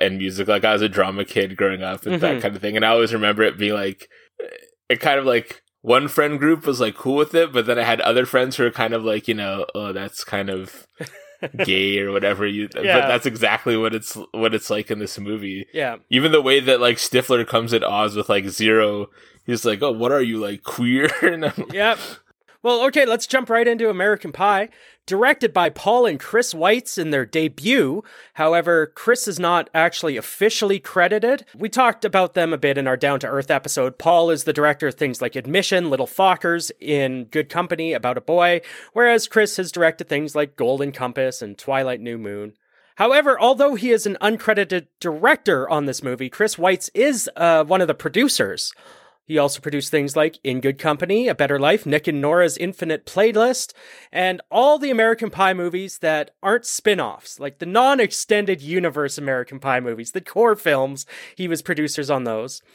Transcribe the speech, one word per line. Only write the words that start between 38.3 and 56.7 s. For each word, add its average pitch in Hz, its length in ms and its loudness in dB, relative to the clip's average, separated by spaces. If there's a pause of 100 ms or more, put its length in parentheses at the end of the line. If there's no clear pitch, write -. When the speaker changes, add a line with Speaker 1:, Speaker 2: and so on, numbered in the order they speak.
Speaker 2:
whereas 233 340 4
Chris 208 300 2
has 180 160 -6
directed 165 380 0
things 147 260 -4
like 147 180 -2
Golden 139 380 -2
Compass 131 480 -4
and 101 160 -12
Twilight 131 460 -4
New 117 160 -8
Moon. 104 340 -10 (440)
However, 269 440 4
although 262 340 4
he 233 160 -2
is 220 160 2
an 196 140 -4
uncredited 202 680 0 (120)
director 170 680 0
on 151 180 0
this 131 160 -6
movie, 127 260 -6
Chris 208 280 -2
Weitz 180 360 0
is, 247 440 0
uh, 165 280 4
one 185 160 2
of 170 80 2
the 143 60 2
producers. 139 760 0 (560)
He 156 120 0
also 143 220 0
produced 143 320 -6
things 143 240 0
like 156 260 0
In 131 180 -4
Good 135 200 0
Company, 190 480 0
A 160 80 -2
Better 143 240 0
Life, 165 260 2
Nick 151 220 0
and 147 120 -2
Nora's 165 380 2
Infinite 170 480 -6
Playlist, 226 640 0 (380)
and 185 300 -2 (100)
all 269 260 4
the 277 140 -4
American 226 400 0
Pie 190 240 2
movies 180 440 -6
that 156 340 -2 (100)
aren't 214 240 0
spin-offs, 156 720 -4